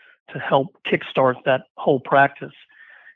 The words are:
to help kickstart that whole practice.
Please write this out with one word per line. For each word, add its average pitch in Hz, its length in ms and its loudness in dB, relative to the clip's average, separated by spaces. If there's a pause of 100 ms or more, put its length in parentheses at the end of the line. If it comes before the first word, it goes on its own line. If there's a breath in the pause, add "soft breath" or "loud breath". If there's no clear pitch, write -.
(300 soft breath)
to 147 80 -14
help - 380 -2 (100)
kickstart 135 580 0
that 135 180 0 (140)
whole 139 240 0
practice. 139 520 0 (640 loud breath)